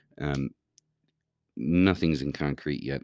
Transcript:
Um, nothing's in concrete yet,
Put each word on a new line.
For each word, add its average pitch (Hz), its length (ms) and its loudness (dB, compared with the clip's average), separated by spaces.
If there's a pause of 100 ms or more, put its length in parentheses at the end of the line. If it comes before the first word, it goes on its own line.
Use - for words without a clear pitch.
(200)
Um, 69 300 -2 (1040)
nothing's 82 680 2
in 71 100 -4
concrete 73 500 -4
yet, 67 220 -4